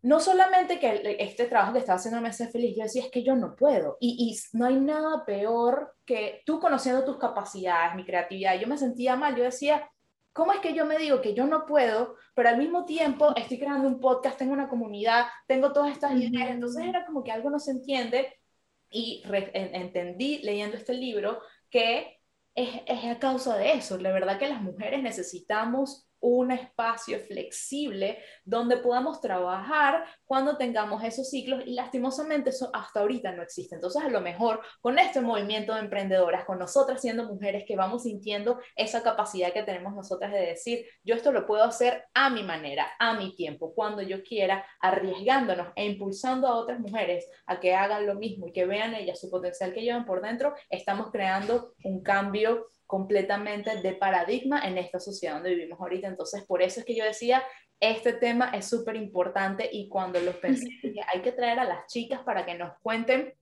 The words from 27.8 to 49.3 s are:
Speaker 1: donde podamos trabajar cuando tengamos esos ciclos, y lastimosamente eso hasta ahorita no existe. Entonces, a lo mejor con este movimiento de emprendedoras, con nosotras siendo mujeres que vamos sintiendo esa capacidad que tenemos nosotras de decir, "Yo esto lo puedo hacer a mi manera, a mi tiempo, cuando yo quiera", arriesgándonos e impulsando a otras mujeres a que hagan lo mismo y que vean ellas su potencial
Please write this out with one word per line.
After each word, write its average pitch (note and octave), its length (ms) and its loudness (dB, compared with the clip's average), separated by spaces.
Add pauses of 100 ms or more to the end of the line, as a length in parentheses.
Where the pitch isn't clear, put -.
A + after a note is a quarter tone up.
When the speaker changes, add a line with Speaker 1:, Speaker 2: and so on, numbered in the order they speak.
Speaker 1:
donde A#3+ 320 2
podamos B3 420 0
trabajar A#3+ 840 0 (180)
cuando C4+ 320 2
tengamos G#3+ 480 -2
esos B3+ 240 -4
ciclos, C4 380 -4
y B3 80 -8
lastimosamente C4 760 -2
eso - 240 -4
hasta G#3 280 -4
ahorita G#3 320 0
no F3 100 -10
existe. - 320 -12
Entonces, F3+ 280 -4
a D4 60 -2
lo G#3+ 140 0
mejor A3 400 0 (180)
con B3+ 180 4
este F#4+ 220 4
movimiento G#3+ 540 0
de A3 60 -2
emprendedoras, F#3+ 640 2
con F#3 120 -4
nosotras C4 440 2
siendo A#3 220 -2
mujeres G3 440 -4
que G#3 80 -2
vamos G3+ 280 0
sintiendo G#3 540 -2 (160)
esa A3+ 280 -2
capacidad F#3+ 500 0
que G#3+ 120 -2
tenemos G3 300 -6
nosotras G3 380 -6
de G3+ 80 0
decir, F#3 460 -4 (160)
"Yo A#3 120 2
esto A#3 160 2
lo A#3+ 160 0
puedo G#3+ 160 4
hacer B3 420 4 (100)
a C4+ 160 6
mi A3 120 -2
manera, D3+ 440 -4 (120)
a A3+ 140 4
mi F#3+ 240 -4
tiempo, D#3+ 380 -6
cuando G#3 260 -2
yo F#3+ 220 -6
quiera", G3 420 0 (160)
arriesgándonos F#3+ 960 2
e G3+ 80 -4
impulsando G#3 600 -2
a A#3+ 80 2
otras A#3 260 -4
mujeres G3 480 -4 (160)
a F#3 160 -4
que F3+ 140 4
hagan G#3 320 2
lo G3+ 80 0
mismo G3 340 -8
y - 40 -14
que F3+ 120 0
vean G#3+ 300 -2
ellas F3+ 260 -6
su F#3 80 -12
potencial F3+ 460 -4